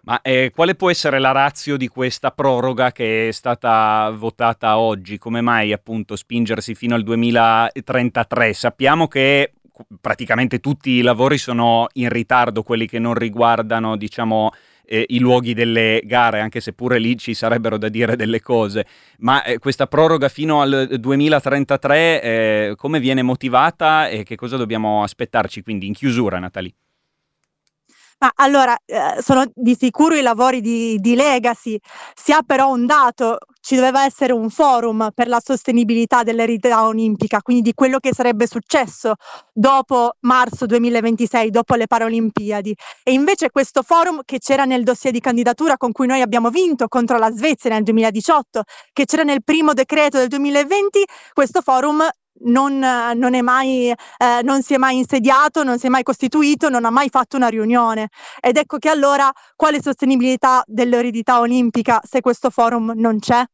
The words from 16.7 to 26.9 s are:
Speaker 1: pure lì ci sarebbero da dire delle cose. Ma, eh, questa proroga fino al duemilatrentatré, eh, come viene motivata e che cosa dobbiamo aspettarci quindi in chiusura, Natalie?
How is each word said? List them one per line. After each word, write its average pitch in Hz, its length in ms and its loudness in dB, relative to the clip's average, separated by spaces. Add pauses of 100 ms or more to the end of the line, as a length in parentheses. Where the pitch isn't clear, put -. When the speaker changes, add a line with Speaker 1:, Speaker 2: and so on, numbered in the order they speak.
Speaker 1:
pure 123 280 -2
lì 117 180 -2
ci 113 160 -8
sarebbero 113 420 -2
da 107 120 -4
dire 113 260 -2
delle 113 260 -2
cose. 107 460 -2 (320)
Ma, 131 240 0
eh, 120 160 -4
questa 135 300 -4
proroga 151 400 2
fino 151 320 -2
al 135 260 0 (140)
duemilatrentatré, 139 1200 0
eh, 110 540 0
come 147 240 -4
viene 131 220 0
motivata 135 840 0
e 107 160 -8
che 107 140 -14
cosa 120 200 -10
dobbiamo 110 460 -2
aspettarci - 600 -4
quindi 98 240 -8
in 107 60 -6
chiusura, 117 440 -2
Natalie? 90 360 -12 (1400)